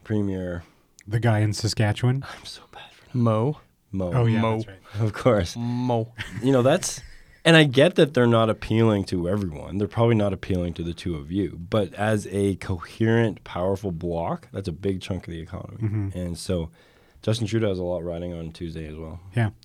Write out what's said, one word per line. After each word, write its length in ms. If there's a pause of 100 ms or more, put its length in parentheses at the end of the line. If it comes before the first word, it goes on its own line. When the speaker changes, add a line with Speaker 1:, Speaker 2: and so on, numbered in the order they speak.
Speaker 1:
Premier 600 (440)
Speaker 2:
The 120
guy 200
in 140
Saskatchewan? 720 (140)
Speaker 1:
I'm 80
so 160 (100)
bad 200
for 260
Speaker 3:
Mo. 420 (320)
Speaker 1:
Mo. 220
Speaker 2:
Oh, 120
yeah, 160
Speaker 3:
Mo. 160
Speaker 2:
that's 100
right. 100 (220)
Speaker 1:
Of 140
course. 440
Speaker 3:
Mo. 540 (320)
Speaker 1:
You 80
know, 100
that's, 380 (460)
and 100
I 80
get 320
that 180
they're 140
not 220
appealing 560
to 240
everyone. 480
They're 100
probably 280
not 180
appealing 400
to 100
the 100
two 220
of 160
you. 260
But 360
as 360
a 280
coherent, 880
powerful 480
bloc, 580
that's 160
a 60
big 280
chunk 240
of 60
the 80
economy. 420
Speaker 2:
Mm-hmm. 360
Speaker 1:
And 200
so 320 (520)
Justin 260
Trudeau 220
has 100
a 40
lot 200
riding 300
on 180
Tuesday 360
as 100
well. 240 (120)
Speaker 2:
Yeah. 180 (140)